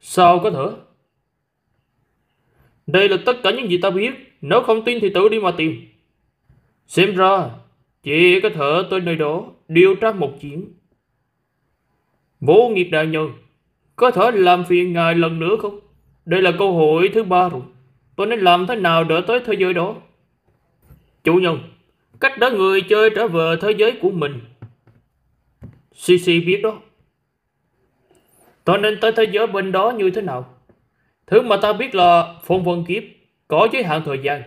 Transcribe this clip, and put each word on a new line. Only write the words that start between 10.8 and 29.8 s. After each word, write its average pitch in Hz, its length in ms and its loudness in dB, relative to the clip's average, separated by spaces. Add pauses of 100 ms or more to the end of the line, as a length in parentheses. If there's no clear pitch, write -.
Vô 202 280 4
Nghiệt 180 220 -2
đại 156 160 0
nhân, 156 260 -4 (640)
có 247 140 4
thể 220 200 2
làm 180 340 2
phiền 180 280 0
ngài 170 220 0
lần 165 240 0
nữa 180 240 -2
không? 202 180 -10 (440)
Đây 185 180 0
là 180 160 2
câu 190 200 0
hỏi 160 360 4
thứ 220 100 0
ba 180 240 2
rồi. 135 140 -10 (540)
Tôi 202 100 -4
nên 226 140 -4
làm 180 260 4
thế 240 100 -4
nào 165 280 0
để 160 220 0
tới 240 200 -2
thế 214 120 -2
giới 185 160 0
đó? 180 200 -4 (1300)
Chủ 160 100 2
nhân, 175 240 0 (640)
cách 269 180 -2
đó 247 120 2
người 190 300 2
chơi 214 340 4
trở 220 140 -2
về 165 320 0
thế 208 180 -2
giới 226 240 0
của 185 80 0
mình. 139 300 -6 (1500)
Xi - 260 2
Xi 170 220 0
biết 185 220 -2
đó. 220 160 -4 (1900)
Tôi 190 140 2
nên 214 220 -2
tới 220 120 2
thế 220 120 2
giới 202 220 -2
bên 190 260 -6
đó 196 180 0